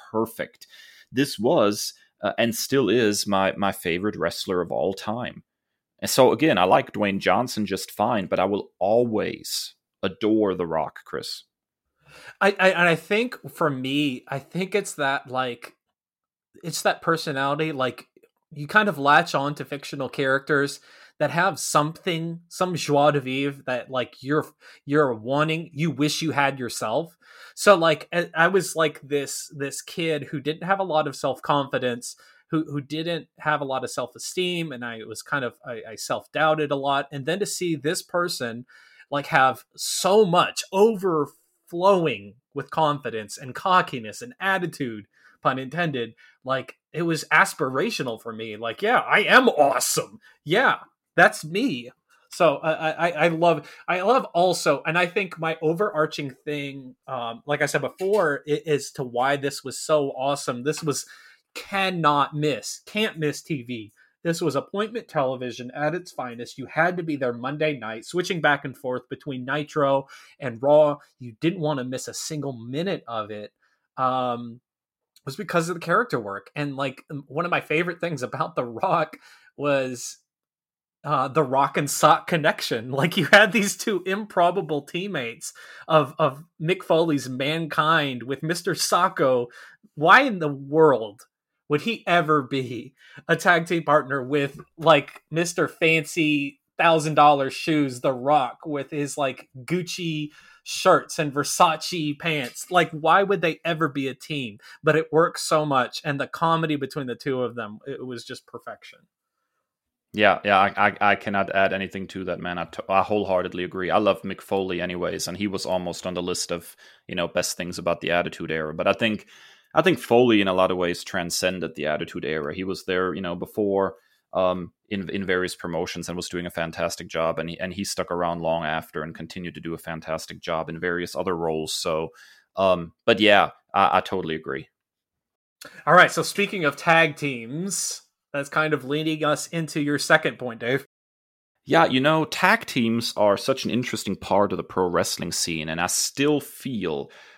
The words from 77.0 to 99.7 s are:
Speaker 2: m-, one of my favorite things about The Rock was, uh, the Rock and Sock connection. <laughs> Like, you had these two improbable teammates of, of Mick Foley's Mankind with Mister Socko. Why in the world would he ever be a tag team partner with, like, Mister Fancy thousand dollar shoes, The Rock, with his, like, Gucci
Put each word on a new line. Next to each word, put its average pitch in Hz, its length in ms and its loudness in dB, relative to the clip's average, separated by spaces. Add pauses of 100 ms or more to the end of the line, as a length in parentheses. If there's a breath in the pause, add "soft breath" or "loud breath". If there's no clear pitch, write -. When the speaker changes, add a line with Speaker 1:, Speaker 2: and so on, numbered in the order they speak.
Speaker 2:
m-, 143 180 -10
one 160 180 -4
of 175 40 -4
my 147 120 0
favorite 170 360 -2
things 160 240 -4
about 139 340 -6
The 131 100 -2
Rock 156 500 0 (400 soft breath)
was, 135 640 -2 (840)
uh, 143 260 0
the 151 140 2
Rock 135 360 2
and 143 120 0
Sock - 360 6
connection. 139 640 -2
<laughs> 131 40 -8
Like, 156 220 0
you 170 160 0
had 208 180 8
these 202 240 0
two 190 300 -2
improbable 180 800 0
teammates 160 720 -8 (340 loud breath)
of, 151 300 4
of 147 260 2 (160)
Mick 180 220 0
Foley's 160 440 2
Mankind 147 1000 -2
with 131 180 -6
Mister 170 320 -2
Socko. 156 720 2 (480 loud breath)
Why 190 300 8
in 202 160 -2
the 151 120 -2
world 139 680 4 (480)
would 147 100 2
he 220 260 -4
ever 156 360 4
be 123 500 -6 (340 loud breath)
a 170 80 2
tag 170 300 4
team 170 200 -2
partner 139 380 2
with, 143 380 -2 (160)
like, 151 540 4
Mister 170 380 0
Fancy 151 920 0 (160)
thousand 160 380 4
dollar 147 360 6
shoes, 143 520 0
The 143 100 2
Rock, 131 540 0
with 143 240 -6
his, 143 260 -4
like, 135 320 -4 (160)
Gucci 165 640 -4 (340 loud breath)